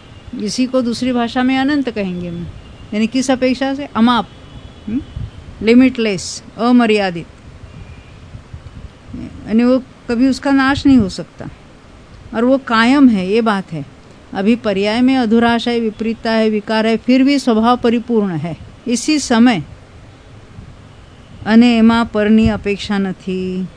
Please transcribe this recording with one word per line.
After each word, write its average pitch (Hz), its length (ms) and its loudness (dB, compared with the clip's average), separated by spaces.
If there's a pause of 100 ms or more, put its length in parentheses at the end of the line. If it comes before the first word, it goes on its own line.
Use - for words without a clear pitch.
(420)
इसी 214 240 -4
को 254 160 -2
दूसरी 240 300 -4
भाषा 240 320 -2
में 262 140 0
अनंत 269 320 -2
कहेंगे 180 380 -6
हम, 170 200 -10 (460)
यानी 214 140 0
किस 262 240 -2
अपेक्षा 254 420 -2
से? 277 120 -8 (100)
अमाप, 226 320 2 (600)
हम्म? 233 140 -4 (600)
लिमिटलेस, 226 840 2 (140)
अमर्यादित, 214 680 0 (2250)
यानी 220 160 2
वो 254 200 2 (260)
कभी 240 180 0
उसका 269 240 -2
नाश 269 340 2
नहीं 277 120 8
हो 202 120 2
सकता - 360 -14 (880)
और 226 80 0
वो 254 140 4
कायम 254 520 4
है, 190 220 0
ये 226 100 2
बात 202 320 -2
है. 147 240 -10 (360)
अभी 220 220 2
पर्याय 208 460 -2
में 262 160 4
अधुराशय, 233 600 2
विपरीतता 226 520 -4
है, 220 180 2
विकार 214 380 -2
है, 226 100 2
फिर 254 260 2
भी 277 160 2
स्वभाव 233 380 2
परिपूर्ण 226 540 0
है 156 260 -6 (300)
इसी 247 320 -2
समय, 226 440 2 (1800)
અને 233 320 4
એમાં 226 280 2
પરની 220 440 2
અપેક્ષા 202 480 -4
નથી. 185 800 -6